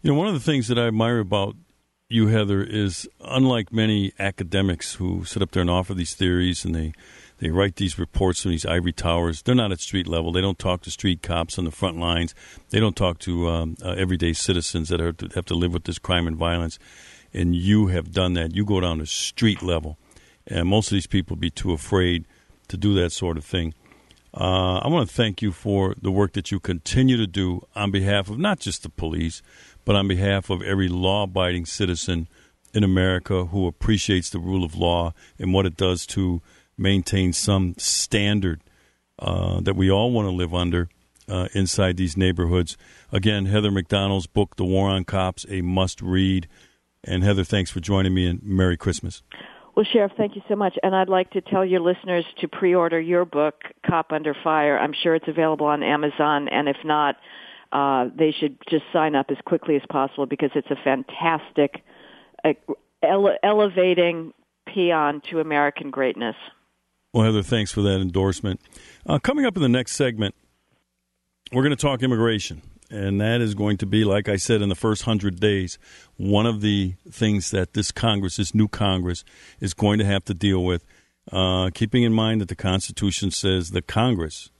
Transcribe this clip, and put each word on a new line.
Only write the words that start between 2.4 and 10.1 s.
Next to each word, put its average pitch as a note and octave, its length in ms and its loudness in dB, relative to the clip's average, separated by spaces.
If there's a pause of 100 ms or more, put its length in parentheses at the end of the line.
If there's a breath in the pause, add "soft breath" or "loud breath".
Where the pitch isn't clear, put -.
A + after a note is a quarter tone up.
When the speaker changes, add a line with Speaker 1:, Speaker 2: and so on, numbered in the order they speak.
Speaker 1:
is G#2 460 -4 (140)
unlike B2+ 520 2
many G#2+ 460 2
academics F#2+ 760 -2
who F2+ 300 -4
sit - 160 -4
up F2+ 100 -2
there F#2 100 0
and F2 80 2
offer F#2 240 0
these F2 200 -6
theories F2+ 520 0
and E2 100 -2
they, D#2+ 180 -4 (460 loud breath)
they E2+ 100 -4
write F#2 280 0
these F#2 200 -2
reports F2+ 440 0
from F#2+ 100 -2
these E2 140 -4
ivory F2 260 0
towers, E2+ 500 -2
they're B2+ 140 2
not A2 160 2
at F2+ 80 -6
street - 280 -4
level. E2 240 -2